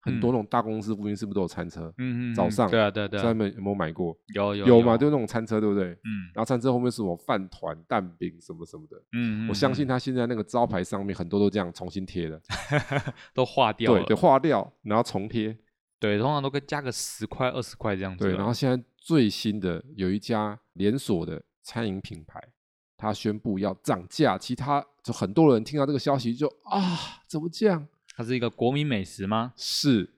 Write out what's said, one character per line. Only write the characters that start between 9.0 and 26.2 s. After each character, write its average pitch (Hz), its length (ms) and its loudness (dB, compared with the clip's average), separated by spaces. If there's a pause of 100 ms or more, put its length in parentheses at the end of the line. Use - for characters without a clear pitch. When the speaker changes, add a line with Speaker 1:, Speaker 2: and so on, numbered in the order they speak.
Speaker 2:
嗯， 113 320 -2
嗯， - 20 -4
嗯。 - 0 -
Speaker 1:
我 110 60 -4
相 131 200 0
信 135 140 -2
他 131 100 -2
现 131 160 -6
在 123 140 -2
那 123 80 -4
个 107 80 -4
招 120 240 0
牌 - 160 -2
上 98 220 -6
面 98 100 -4
很 85 140 -6
多 101 100 2
都 101 100 6
这 98 80 -2
样 90 140 -2
重 90 180 -12
新 95 160 -8
贴 87 220 -6
的。 78 140 -10 (480)
Speaker 2:
<laughs> - 440 -6
都 127 120 2
化 117 260 2
掉 113 220 4
了。 98 60 6
Speaker 1:
对， - 80 0
对， 107 100 4
化 143 200 6
掉， 131 320 2 (120)
然 107 160 2
后 117 40 6
重 104 280 -4
贴。 110 280 -4 (440)
Speaker 2:
对， 104 180 2
通 120 80 2
常 147 160 0
都 139 60 -2
跟 143 180 -4
加 147 140 -4
个 131 100 -6
十 - 340 -8
块、 127 260 -2
二 123 100 -4
十 - 160 -12
块 104 180 -2
这 92 60 -6
样 92 160 -8
子。 98 80 -2
Speaker 1:
对， 92 100 2
然 98 100 -2
后 117 60 2
现 127 180 0
在 127 140 0 (140)
最 139 320 4
新 107 280 -2
的 90 240 -2 (140)
有 95 160 0
一 104 80 0
家 107 400 -2 (140)
连 104 260 0
锁 85 260 -2
的 80 160 -8 (200)
餐 117 260 -6
饮 95 140 -6
品 82 260 -14
牌， - 180 -18 (520)
他 107 160 -2
宣 107 260 -2
布 101 180 -2
要 95 180 0
涨 95 340 -4
价， 113 280 2
其 - 160 -6
他 143 320 -2 (160)
就 120 120 -6
很 196 200 -2
多 156 200 8
人 113 100 4
听 143 160 -4
到 139 60 2
这 143 80 -2
个 135 40 0
消 139 200 0
息 117 180 -2